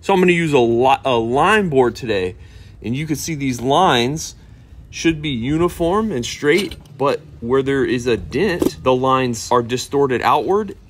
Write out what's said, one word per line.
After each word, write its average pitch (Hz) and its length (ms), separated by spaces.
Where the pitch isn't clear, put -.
So 196 120
I'm 185 60
gonna 180 120
use 165 220
a 135 40
li-, 120 460
a 127 140
line 165 500
board 131 260
today, 98 400
and 117 160
you 156 100
can 147 100
see 160 180
these 135 260
lines 139 760
should 160 320
be 151 80
uniform 170 840
and 123 140
straight, 170 500
but 135 240
where 127 220
there 135 220
is 120 220
a 120 100
dent, 143 680
the 131 120
lines 127 580
are 123 100
distorted 123 600
outward 160 520